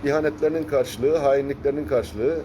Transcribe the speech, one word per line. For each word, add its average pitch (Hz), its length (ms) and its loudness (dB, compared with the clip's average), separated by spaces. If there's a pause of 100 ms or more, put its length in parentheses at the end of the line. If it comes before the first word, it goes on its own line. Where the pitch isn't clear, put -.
ihanetlerinin 151 600 0
karşılığı, 139 520 0
hainliklerinin 139 680 0
karşılığı 123 580 -2